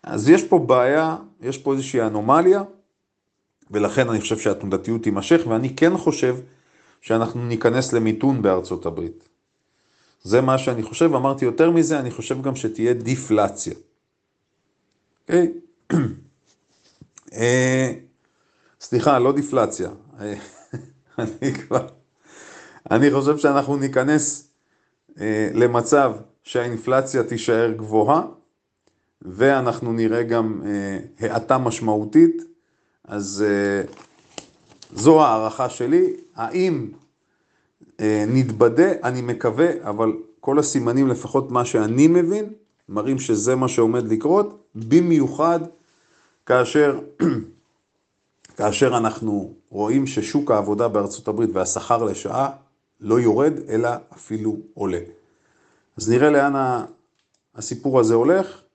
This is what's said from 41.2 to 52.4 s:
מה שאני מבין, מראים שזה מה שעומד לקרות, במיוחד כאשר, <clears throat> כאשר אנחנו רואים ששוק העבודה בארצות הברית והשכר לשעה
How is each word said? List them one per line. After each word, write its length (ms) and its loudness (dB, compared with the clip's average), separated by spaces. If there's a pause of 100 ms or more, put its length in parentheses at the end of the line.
מה 140 0
שאני 420 2
מבין, 460 2 (360)
מראים 300 -4
שזה 360 0
מה 120 0
שעומד 440 0
לקרות, 520 0 (120)
במיוחד 840 2 (840)
כאשר, 540 2 (760)
<clears throat> 840 -20
כאשר 400 2
אנחנו 560 -4 (160)
רואים 380 0
ששוק 440 -2
העבודה 360 0
בארצות 400 -4
הברית 260 -2
והשכר 500 -2
לשעה 460 -4 (520)